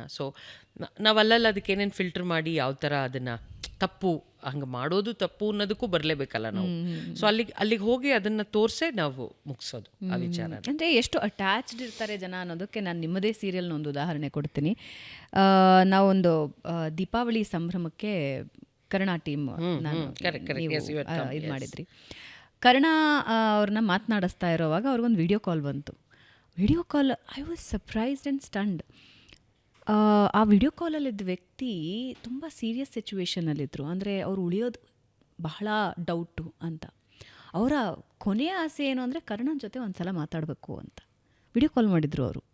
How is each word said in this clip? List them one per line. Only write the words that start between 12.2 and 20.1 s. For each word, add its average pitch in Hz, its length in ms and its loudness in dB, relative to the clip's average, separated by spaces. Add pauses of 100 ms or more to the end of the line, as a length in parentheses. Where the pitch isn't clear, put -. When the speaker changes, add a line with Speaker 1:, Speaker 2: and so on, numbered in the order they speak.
Speaker 2:
ಅನ್ನೋದಕ್ಕೆ 180 400 -8
ನಾನ್ 175 200 -4
ನಿಮ್ಮದೇ 185 320 0
ಸೀರಿಯಲ್‌ನ 180 400 -4
ಒಂದು 151 180 -4
ಉದಾಹರಣೆ 143 400 -4
ಕೊಡ್ತೀನಿ. 147 480 -2 (560)
ಆ, - 40 2 (460)
ನಾವೊಂದು, 190 840 4
ಆ, 165 240 -4
ದೀಪಾವಳಿ 226 540 -2
ಸಂಭ್ರಮಕ್ಕೆ 170 960 -4 (480)
ಕರ್ಣ 190 280 0
ಟೀಮ್ 147 340 -4
Speaker 1:
ಹ್ಮ್, 165 340 -2
Speaker 2:
ನಾನು, 160 180 -2
Speaker 1:
ಹ್ಮ್. 143 120 -6